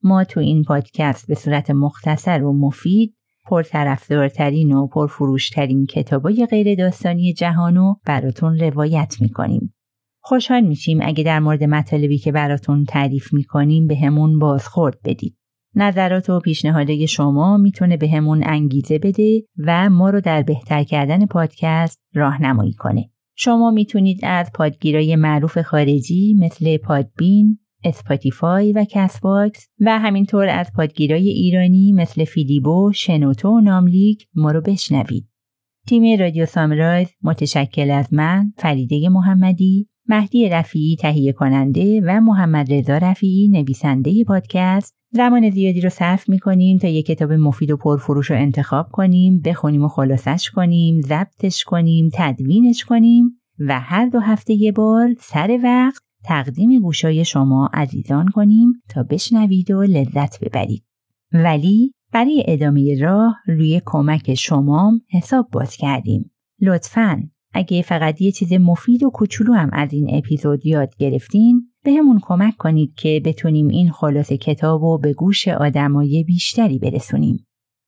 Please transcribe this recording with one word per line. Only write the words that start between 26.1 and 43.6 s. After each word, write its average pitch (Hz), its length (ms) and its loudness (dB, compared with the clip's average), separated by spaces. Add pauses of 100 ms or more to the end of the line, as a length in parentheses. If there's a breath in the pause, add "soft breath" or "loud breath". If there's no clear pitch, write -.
مثل 160 380 0
پادبین، 180 840 0 (240)
اسپاتیفای 170 880 -2
و 208 180 0
کست 190 320 -2
باکس 202 460 -2 (120)
و 220 200 2
همینطور 196 500 0
از 175 260 -4
پادگیرای 156 540 0
ایرانی 185 640 2
مثل 165 320 0
فیلیبو، 151 720 0
شنوتو 147 540 0
و 226 100 4
ناملیک 190 760 2
ما 151 180 0
رو 160 100 0
بشنوید. 143 680 -2 (600)
تیم 226 320 4
رادیو 165 260 0
سامرایز 165 600 0 (160)
متشکل 143 680 -2
از 139 220 0
من، 185 440 0
فریدهٔ 147 520 -2
محمدی، 190 800 2 (180)
مهدی 214 420 0
رفیعی 160 460 -2
تهیه 151 380 0
کننده 139 720 0
و 196 160 2
محمد 165 520 2
رضا 139 240 0
رفیعی 190 520 2
نویسندهٔ 147 720 0